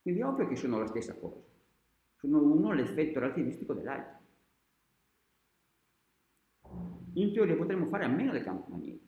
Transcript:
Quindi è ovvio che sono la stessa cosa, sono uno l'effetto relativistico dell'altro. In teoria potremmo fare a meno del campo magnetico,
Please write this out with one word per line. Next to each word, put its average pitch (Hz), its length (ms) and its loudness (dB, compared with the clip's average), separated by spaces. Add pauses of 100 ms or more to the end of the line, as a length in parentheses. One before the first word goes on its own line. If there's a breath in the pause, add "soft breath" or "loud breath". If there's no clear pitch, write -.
Quindi 180 200 0
è 254 40 -2
ovvio 262 220 0
che 131 80 -2
sono 117 240 0
la 110 80 -2
stessa - 280 -6
cosa, - 280 -12 (720)
sono 147 260 4
uno 160 300 6
l'effetto 147 480 0
relativistico 135 540 -2
dell'altro. - 420 -6 (3000)
In 208 200 2
teoria 190 220 4
potremmo 175 300 0
fare 196 200 -2
a - 20 0
meno 208 240 2
del 131 120 -2
campo - 280 -8
magnetico, 80 360 -12